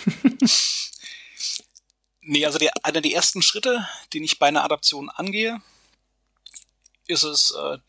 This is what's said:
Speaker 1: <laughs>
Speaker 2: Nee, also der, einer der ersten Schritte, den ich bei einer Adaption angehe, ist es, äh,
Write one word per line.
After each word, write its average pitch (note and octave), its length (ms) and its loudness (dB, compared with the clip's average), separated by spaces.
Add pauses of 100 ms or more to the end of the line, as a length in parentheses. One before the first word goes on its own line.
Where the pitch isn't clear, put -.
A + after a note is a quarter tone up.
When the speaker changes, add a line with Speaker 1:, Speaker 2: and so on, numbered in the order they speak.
(240)
Speaker 1:
<laughs> C4 160 2 (1800)
Speaker 2:
Nee, D3 240 2
also D3+ 120 0
der, D#3 140 4 (120)
einer D#3 180 0
der D3+ 100 0
ersten F3 300 2
Schritte, A3+ 440 0 (280)
den D#3 100 -6
ich - 160 -2
bei C#3+ 80 6
einer D3 160 2
Adaption D3 460 -2
angehe, G#3+ 520 -4 (1500)
ist D3+ 160 2
es, D3+ 280 2
äh, C#3+ 380 -6